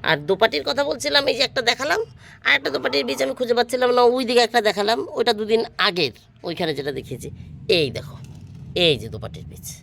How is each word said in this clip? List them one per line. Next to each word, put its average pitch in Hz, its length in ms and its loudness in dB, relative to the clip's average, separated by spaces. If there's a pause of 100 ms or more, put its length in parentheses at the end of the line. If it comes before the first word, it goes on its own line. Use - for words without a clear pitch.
আর 156 80 4 (120)
দোপাটির 214 400 2
কথা 277 200 -2
বলছিলাম, 285 420 0
এই 262 60 0
যে 262 120 2
একটা 269 200 -2
দেখালাম, 285 320 0 (440)
আর 262 120 4
একটা 277 180 -2
দোপাটির 269 320 0
বীজ 262 180 -4
আমি 269 140 -2
খুঁজে 240 200 0
পাচ্ছিলাম 247 380 2
না, 247 40 6 (140)
ওই 262 140 0
দিকে 240 180 6
একটা 233 120 2 (100)
দেখালাম, 208 300 0 (180)
ওইটা 233 220 2
দুদিন 220 220 2 (260)
আগের, 170 260 0 (340)
ওইখানে 165 300 -2
যেটা 143 220 -4
দেখিয়েছি। - 300 -10 (480)
এই 156 100 2 (100)
দেখো, - 180 -12 (680)
এই 160 160 6
যে 113 120 -10
দোপাটির - 380 -12
বীজ - 160 -16 (160)